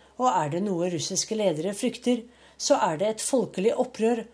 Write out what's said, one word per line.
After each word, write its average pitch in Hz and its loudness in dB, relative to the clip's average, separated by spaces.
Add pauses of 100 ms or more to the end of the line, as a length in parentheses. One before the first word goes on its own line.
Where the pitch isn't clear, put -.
(180)
og 254 2
er 156 2
det 175 -2
noe 180 0
russiske 175 -4
ledere 190 0
frykter, 240 -2 (360)
så 277 4
er 165 2
det 202 0
et 220 -4
folkelig 220 0
opprør 226 0